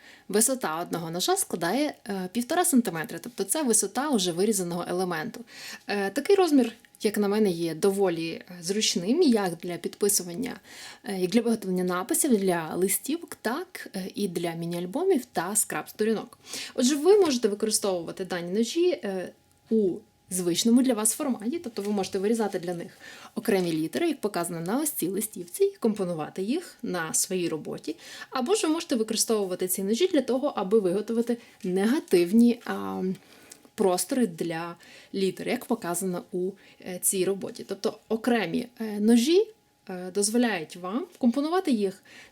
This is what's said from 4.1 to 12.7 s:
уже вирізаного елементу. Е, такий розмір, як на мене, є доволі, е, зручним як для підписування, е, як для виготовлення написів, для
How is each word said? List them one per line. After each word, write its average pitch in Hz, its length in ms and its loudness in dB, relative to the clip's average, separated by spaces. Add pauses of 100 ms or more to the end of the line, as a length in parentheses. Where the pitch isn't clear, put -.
уже 180 220 2
вирізаного 175 560 0
елементу. 175 560 -4 (420)
Е, - 240 -2
такий 392 260 2
розмір, 294 360 6 (300)
як 214 160 0
на 202 100 2
мене, 208 220 4
є 165 240 -2
доволі, 175 560 2
е, - 140 -10 (160)
зручним 208 640 2
як 202 340 4
для 175 200 -8
підписування, 175 840 -2 (440)
е, 196 140 -6
як 180 120 0
для 226 100 4
виготовлення 202 440 2
написів, 196 540 2
для 175 360 0